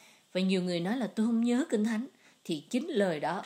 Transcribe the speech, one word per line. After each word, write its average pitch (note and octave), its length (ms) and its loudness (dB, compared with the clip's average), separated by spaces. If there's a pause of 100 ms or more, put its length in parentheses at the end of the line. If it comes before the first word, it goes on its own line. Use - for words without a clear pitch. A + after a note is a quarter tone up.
(320)
Và F#3 80 0
nhiều F#3+ 220 2
người F3 180 0
nói G3 160 0
là A#3+ 100 -2
"Tôi G#3+ 200 0
không A#3 180 2
nhớ A#3+ 260 2
Kinh G#3+ 140 2
Thánh", A3+ 220 -2 (380)
thì D3+ 260 -6
chính D4 180 -2
lời F#3+ 320 0
đó D#3 260 -2